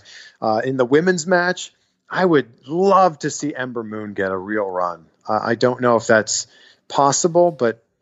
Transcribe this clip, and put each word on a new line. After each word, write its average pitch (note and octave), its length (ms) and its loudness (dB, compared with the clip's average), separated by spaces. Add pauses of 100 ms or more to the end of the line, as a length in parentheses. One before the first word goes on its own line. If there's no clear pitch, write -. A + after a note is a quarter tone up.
(400)
Uh, A2+ 240 0
in C3 140 -4
the B2 80 2
women's D#3+ 400 2
match, F3+ 480 -2 (340)
I F3+ 160 -2
would D3+ 240 2 (180)
love F#3 520 2
to D3 120 -6
see D3 240 -8
Ember B2+ 300 -8
Moon G#2+ 300 -10
get F#2+ 180 -2
a F#2+ 40 -4
real G2 340 -4
run. F2 340 -4 (240)
Uh, G#2+ 140 0
I A#2 120 0
don't B2 280 0
know A#2+ 140 4
if G#2+ 100 -2
that's - 400 2 (420)
possible, E3 600 2
but A#2+ 340 -4 (180)